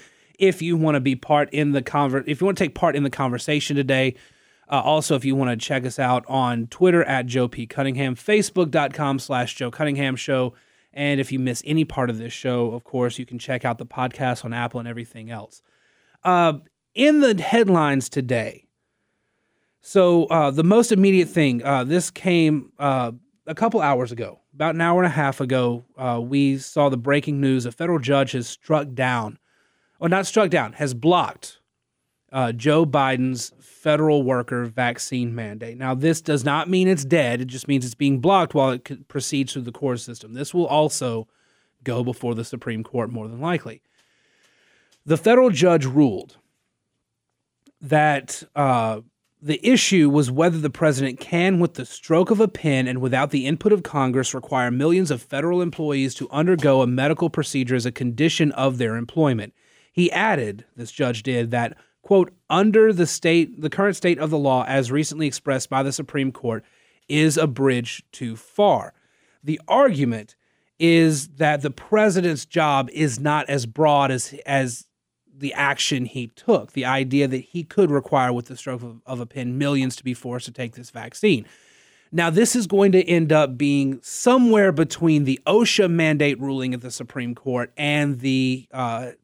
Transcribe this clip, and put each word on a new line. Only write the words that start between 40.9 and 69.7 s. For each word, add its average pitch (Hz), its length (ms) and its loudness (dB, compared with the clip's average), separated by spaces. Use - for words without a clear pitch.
go 123 200 -4
before 120 320 -4
the 113 80 -6
Supreme 113 420 -10
Court, 117 280 -6
more 110 160 -10
than 117 140 -12
likely. 160 400 -6
The 151 140 0
federal 247 320 6
judge 165 340 4
ruled 131 540 0
that, 147 600 0
uh, 113 460 0
the 147 200 -4
issue 196 460 4
was 139 220 4
whether 160 260 2
the 151 140 -2
president 135 500 -2
can, 175 400 0
with 170 140 0
the 123 100 -12
stroke - 460 0
of 214 100 2
a 220 80 4
pen 131 400 0
and 127 140 -4
without 131 280 0
the 135 140 -2
input 185 300 0
of 185 80 0
Congress, 131 500 -2
require 127 380 -4
millions 160 400 2
of 123 100 -2
federal 170 400 -4
employees 147 540 -2
to - 160 -10
undergo 147 500 4
a 127 60 2
medical 139 420 0
procedure 131 460 -4
as 117 100 -2
a 123 80 -4
condition 139 600 0
of 127 260 -2
their 113 180 -2
employment. 117 560 -2
He 180 180 2
added, 135 540 -2
this 120 140 -12
judge 120 320 -4
did, 120 280 -2
that, 120 260 -4
quote, 190 320 2
"under 214 420 6
the 175 160 2
state, 165 540 0
the 151 80 -4
current 196 280 0
state 175 220 0
of 156 120 -4
the 143 80 0
law 131 280 2
as 131 240 0
recently 151 360 -2
expressed 131 420 -4
by 135 140 0
the 139 100 -4
Supreme 135 400 -4
Court 113 320 -6
is 151 300 2
a 160 100 2
bridge 127 560 -2
too 117 240 -10
far." 170 580 0
The 147 260 -4
argument 139 680 2